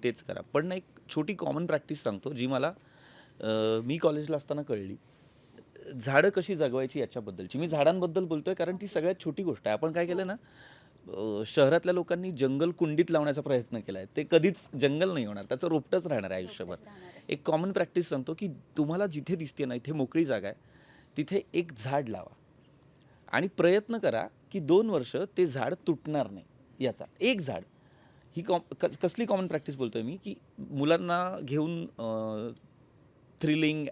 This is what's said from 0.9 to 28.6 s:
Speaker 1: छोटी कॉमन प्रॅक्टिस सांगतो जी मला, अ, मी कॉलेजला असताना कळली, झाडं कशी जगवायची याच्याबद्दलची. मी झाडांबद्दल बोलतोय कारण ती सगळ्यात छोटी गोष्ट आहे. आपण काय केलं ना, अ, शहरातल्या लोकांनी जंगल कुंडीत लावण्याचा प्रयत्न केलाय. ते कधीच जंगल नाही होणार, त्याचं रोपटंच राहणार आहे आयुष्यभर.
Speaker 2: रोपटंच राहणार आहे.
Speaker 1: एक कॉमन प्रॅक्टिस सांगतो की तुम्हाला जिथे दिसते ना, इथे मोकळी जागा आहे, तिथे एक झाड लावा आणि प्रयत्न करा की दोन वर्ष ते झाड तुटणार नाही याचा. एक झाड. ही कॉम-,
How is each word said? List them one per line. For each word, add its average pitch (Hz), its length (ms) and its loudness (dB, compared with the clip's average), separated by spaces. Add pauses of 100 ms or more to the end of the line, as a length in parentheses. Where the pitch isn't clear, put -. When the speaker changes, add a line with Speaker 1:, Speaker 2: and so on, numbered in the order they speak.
Speaker 1:
छोटी 156 240 -4
कॉमन 170 320 -4
प्रॅक्टिस 147 380 -4
सांगतो 110 300 -4
जी 127 140 -2
मला, 139 260 0 (680)
अ, 110 440 0
मी 139 140 -4
कॉलेजला 151 400 0
असताना 147 240 -6
कळली, 104 340 -6 (1080)
झाडं 139 280 8
कशी 190 260 -2
जगवायची 131 440 0
याच्याबद्दलची. 101 580 -6
मी 165 100 -2
झाडांबद्दल 170 580 4
बोलतोय 160 280 -2
कारण 180 220 -2
ती 202 120 -10
सगळ्यात 175 360 0
छोटी 160 200 -2
गोष्ट 143 240 -2
आहे. 107 60 4
आपण 160 180 0
काय 170 140 2
केलं 180 220 -2
ना, 196 80 -4 (720)
अ, 107 380 -4
शहरातल्या 160 480 4
लोकांनी 180 380 -2
जंगल 139 400 2
कुंडीत 151 400 2
लावण्याचा 147 300 2
प्रयत्न 120 380 0
केलाय. 95 260 -8 (120)
ते 151 140 -2
कधीच 165 380 6 (120)
जंगल 156 320 4
नाही 131 120 0
होणार, 104 200 -8
त्याचं 131 220 -2
रोपटंच 165 400 0
राहणार 104 240 0
आहे 92 80 -2
आयुष्यभर. 90 300 -8
Speaker 2:
रोपटंच - 180 -10
राहणार - 220 -20
आहे. - 200 -20
Speaker 1:
एक 151 160 -2
कॉमन 170 260 2
प्रॅक्टिस 175 380 0
सांगतो 139 240 -2
की 196 140 -4
तुम्हाला 156 600 -2
जिथे 160 280 -4
दिसते 147 300 -6
ना, 123 100 -4
इथे 123 160 -8
मोकळी 160 340 2
जागा 107 220 0
आहे, - 140 -10 (560)
तिथे 170 240 -2 (120)
एक 165 240 -2
झाड 131 320 -2
लावा 92 240 -10 (960)
आणि 160 160 2
प्रयत्न 196 500 4
करा 117 300 0 (240)
की 202 80 -4
दोन 180 300 6
वर्ष 135 260 -2 (220)
ते 180 80 6
झाड 131 280 -2 (140)
तुटणार 147 420 0
नाही 98 160 -14 (400)
याचा. 113 200 -4 (160)
एक 220 200 4
झाड. 113 200 -6 (760)
ही 170 60 -6
कॉम-, 175 320 -2